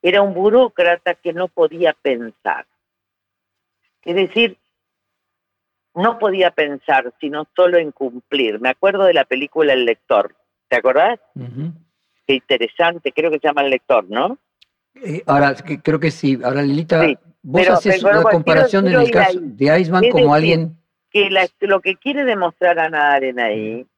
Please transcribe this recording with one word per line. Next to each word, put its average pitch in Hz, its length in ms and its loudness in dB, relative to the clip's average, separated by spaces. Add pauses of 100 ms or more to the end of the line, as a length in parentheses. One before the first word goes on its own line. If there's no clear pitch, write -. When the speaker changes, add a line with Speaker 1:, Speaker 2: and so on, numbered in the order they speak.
Speaker 1:
Era 190 200 2
un 196 120 0
burócrata 180 800 2
que - 180 -8
no 180 160 -6
podía 160 440 0
pensar. 117 760 -6 (1400)
Es 175 120 -6
decir, 196 420 0 (1400)
no 220 240 -2
podía 190 340 0
pensar, 139 680 -2
sino 151 340 -8
solo 180 240 4
en 156 140 -2
cumplir. 123 680 -4
Me 127 100 -2
acuerdo 196 340 0
de 180 80 4
la 147 140 2
película 143 480 -2
El 127 100 0
Lector, 113 500 -2 (340)
¿te 123 80 0
acordás? 151 440 2 (140)
Speaker 2:
Ujú. 135 380 -12 (540)
Speaker 1:
Qué 139 80 0
interesante, 139 800 -2
creo 160 180 -2
que 151 100 -4
se 156 80 -2
llama 147 140 -2
El 139 80 -2
Lector, 120 380 -2
¿no? 143 300 -4 (560)
Speaker 2:
Eh, 185 320 -10
ahora, 143 280 2
que-, - 280 -12
creo 156 180 -2
que 147 100 -2
sí. 135 320 -2
Ahora, 127 200 -2
Lilita, 160 420 0
Speaker 1:
Sí, 147 140 -2 (240)
Speaker 2:
vos - 180 -2
Speaker 1:
pero, 180 140 4
Speaker 2:
haces 190 220 2
Speaker 1:
pero 185 120 0
Speaker 2:
una 208 140 4
Speaker 1:
bueno, 214 160 4
Speaker 2:
comparación 196 460 2
Speaker 1:
quiero, 247 160 2
Speaker 2:
en 240 60 4
el 240 60 0
Speaker 1:
quiero 214 80 2
ir 196 60 2
Speaker 2:
caso 185 140 -2
Speaker 1:
ahí. 151 120 -10
Speaker 2:
de 139 240 2
Eichmann 180 280 2
Speaker 1:
Es 240 80 2
Speaker 2:
como 156 220 4
Speaker 1:
decir, - 0 - (180)
Speaker 2:
alguien 160 240 -2 (340)
Speaker 1:
que 202 180 0
la, 190 200 0 (120)
lo 196 200 0
que 190 160 -6
quiere 285 280 -4
demostrar 180 540 0
Ana 156 340 0
Arendt 131 280 -2
ahí 110 420 -4
Speaker 2:
Ujú. - 160 -20